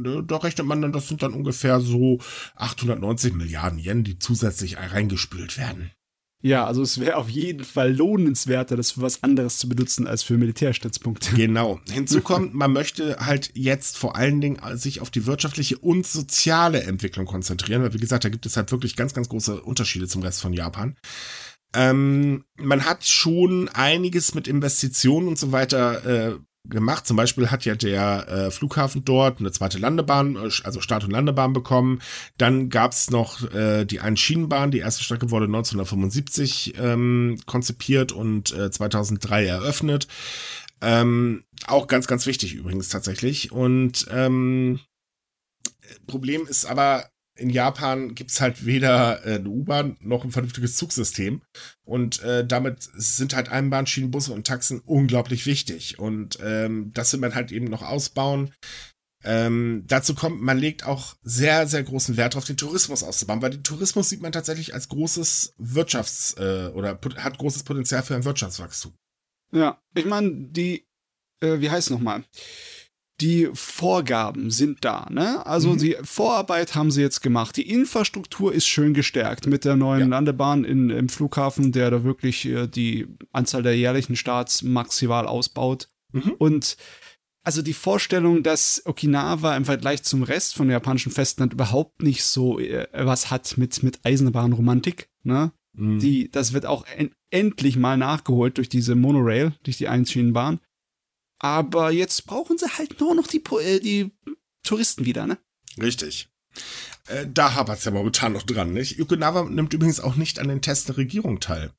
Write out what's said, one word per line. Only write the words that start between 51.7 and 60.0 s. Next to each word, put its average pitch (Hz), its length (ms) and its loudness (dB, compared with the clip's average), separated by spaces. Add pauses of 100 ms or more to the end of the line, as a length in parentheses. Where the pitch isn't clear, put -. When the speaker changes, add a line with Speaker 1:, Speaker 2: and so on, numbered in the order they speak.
Speaker 1:
Und, 123 360 -2
äh, 123 240 0
damit 123 520 -2
sind 123 360 -2
halt 131 160 -4
Einbahnschienen, 135 640 -2
Busse 139 220 -4
und 107 120 -6
Taxen 127 360 -4
unglaublich 123 640 2
wichtig. 139 540 -4
Und, 107 420 -6
ähm, 110 520 -4
das 120 180 0
will 139 80 -4
man 120 160 -2
halt 123 160 -6
eben 120 140 -4
noch 107 160 -6
ausbauen. 139 720 -2 (720)
Ähm, 113 640 0
dazu 135 300 0